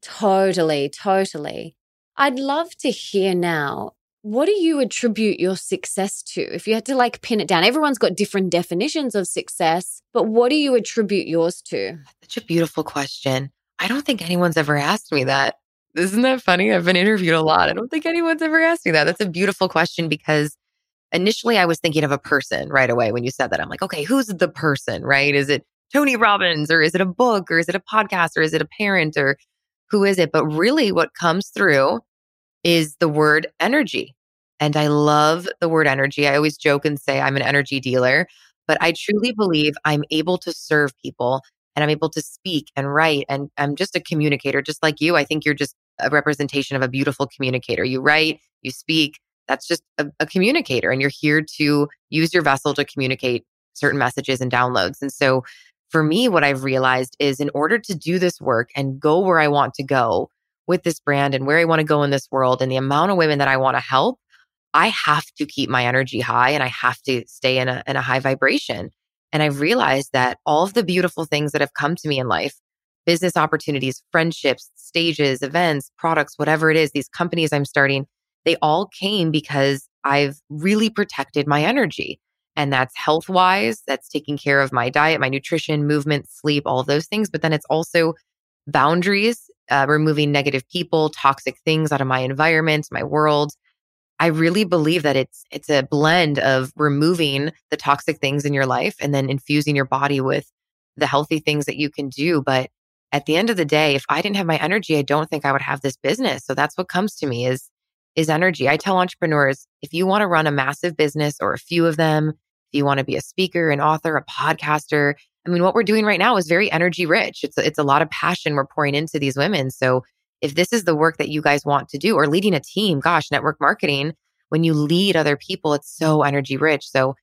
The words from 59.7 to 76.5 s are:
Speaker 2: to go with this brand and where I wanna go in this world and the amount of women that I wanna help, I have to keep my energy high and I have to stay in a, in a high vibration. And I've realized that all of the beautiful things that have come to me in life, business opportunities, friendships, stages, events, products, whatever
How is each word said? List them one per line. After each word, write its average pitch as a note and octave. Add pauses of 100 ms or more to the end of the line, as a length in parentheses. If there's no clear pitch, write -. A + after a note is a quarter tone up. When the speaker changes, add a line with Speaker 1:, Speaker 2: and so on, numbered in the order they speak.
Speaker 2:
to C#3+
go B2 (380)
with F3
this E3
brand C#3
and C3+
where D3+
I E3+
wanna D#3+
go D3
in C#3+
this C#3
world B2+
and C3
the C3
amount C#3+
of F#3+
women D#3
that C#3
I C3+
wanna C3
help, C#3+ (540)
I E3+
have D3+ (120)
to D3
keep C#3
my B2
energy B2
high A#2+
and D3
I B2+
have B2
to B2
stay C3
in B2+
a, B2+
in C#3
a C3+
high B2+
vibration. C3+ (400)
And D3+
I've D3
realized D3+
that B2+
all D#3
of G3
the A3+
beautiful F3
things D3
that D3
have C#3+
come D#3
to D#3
me C#3
in B2+
life, F2+ (460)
business F3
opportunities, D3
friendships, D#3+
stages, D3
events, D3+
products, D#3
whatever D#3